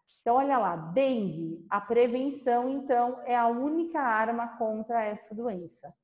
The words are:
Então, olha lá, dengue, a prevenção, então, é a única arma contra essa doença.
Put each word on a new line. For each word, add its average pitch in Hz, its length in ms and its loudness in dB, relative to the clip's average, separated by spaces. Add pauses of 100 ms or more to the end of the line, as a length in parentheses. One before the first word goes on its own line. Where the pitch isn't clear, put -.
(220)
Então, 233 160 4
olha 269 200 2
lá, 180 200 0
dengue, 170 920 -2
a 202 120 0
prevenção, 247 880 2
então, 247 560 0
é 247 100 0
a 233 120 4
única 302 520 0
arma 233 580 0
contra 220 460 -2
essa 208 320 -8
doença. 180 580 -8 (100)